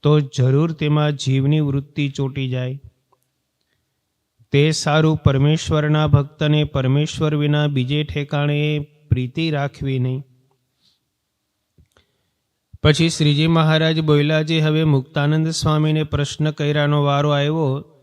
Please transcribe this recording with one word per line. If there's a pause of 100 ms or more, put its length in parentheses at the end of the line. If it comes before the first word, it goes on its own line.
તો
જરૂર
તેમાં
જીવની
વૃત્તિ
ચોટી
જાય. (1700)
તે
સારું
પરમેશ્વરના
ભક્તને
પરમેશ્વર
વિના
બીજે
ઠેકાણે (320)
પ્રીતિ
રાખવી
નહીં. (2500)
પછી
શ્રીજી
મહારાજ
બોલ્યા,
"જે
હવે
મુક્તાનંદ
સ્વામીને
પ્રશ્ન
કર્યાનો
વારો
આવ્યો (220)